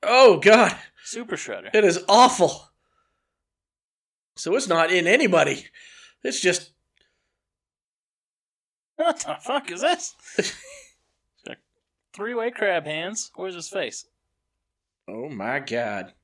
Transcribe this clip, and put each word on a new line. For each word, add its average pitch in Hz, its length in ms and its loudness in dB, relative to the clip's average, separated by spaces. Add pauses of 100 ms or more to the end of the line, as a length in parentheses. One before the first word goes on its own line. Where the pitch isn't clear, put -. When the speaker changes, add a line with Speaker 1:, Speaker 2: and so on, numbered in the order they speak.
Speaker 1:
Oh, 226 340 6
God. 208 380 6 (280)
Speaker 2:
Super 233 320 -12
Shredder. 95 380 -12
Speaker 1:
It 214 100 4
is 180 240 2
awful. 220 640 4 (1700)
So 170 200 -4
it's 262 120 -2
not 165 240 2
in 180 160 2
anybody. 180 580 2 (580)
It's 254 160 -6
just 180 320 -4 (2250)
Speaker 2:
What 320 240 -2
the - 220 -8
fuck 277 300 -6
is 339 100 -10
this? 339 340 -4 (220)
Speaker 1:
<laughs> - 180 -4 (920)
Speaker 2:
Got - 120 -16 (560)
three-way 233 380 -6
crab 180 340 -4
hands. 165 500 -10
Where's 185 200 -10
his 170 140 -16
face? 160 360 -8 (1000)
Speaker 1:
Oh, 113 220 -14
my 120 300 -8
God. 110 540 -8 (100)